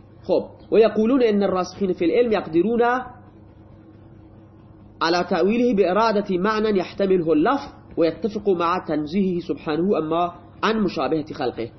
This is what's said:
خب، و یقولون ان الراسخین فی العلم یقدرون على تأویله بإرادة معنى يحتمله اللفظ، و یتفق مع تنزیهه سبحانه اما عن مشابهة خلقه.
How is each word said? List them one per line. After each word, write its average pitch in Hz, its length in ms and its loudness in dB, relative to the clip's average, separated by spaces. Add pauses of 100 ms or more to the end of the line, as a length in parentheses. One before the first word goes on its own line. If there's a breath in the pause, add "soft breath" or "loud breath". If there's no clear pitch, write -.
(240)
خب، 160 260 -2 (220)
و 185 60 2
یقولون 220 460 4
ان 208 200 2
الراسخین 180 500 -2
فی 175 120 -2
العلم 226 260 2
یقدرون 185 500 0 (2250)
على 175 280 0
تأویله 214 460 2
بإرادة 202 600 2
معنى 214 420 0
يحتمله 185 500 0
اللفظ، 175 380 2 (300)
و 165 80 4
یتفق 185 440 -2
مع 175 380 0
تنزیهه 170 520 -2
سبحانه 165 580 -2
اما 165 360 -2 (300)
عن 220 160 2
مشابهة 156 540 -2
خلقه. 120 460 -6